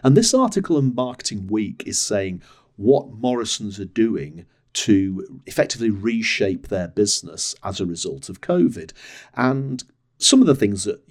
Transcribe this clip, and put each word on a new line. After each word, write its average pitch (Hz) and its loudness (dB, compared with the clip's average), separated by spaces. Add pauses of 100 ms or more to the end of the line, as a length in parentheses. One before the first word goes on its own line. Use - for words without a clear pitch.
And 135 8
this 226 4
article 202 2
in 131 0
Marketing 120 -8
Week 104 -4
is - -6
saying 95 -4 (360)
what 123 2
Morrisons 113 -4
are 98 -8
doing 87 -2 (280)
to 98 0
effectively - -2
reshape 104 -2
their 90 -4
business 87 -2 (100)
as 95 -6
a 92 -2
result 85 -8
of 90 -14
covid. 175 0 (420)
And 131 -2 (360)
some - 6
of 226 8
the 151 6
things 101 0
that 104 -6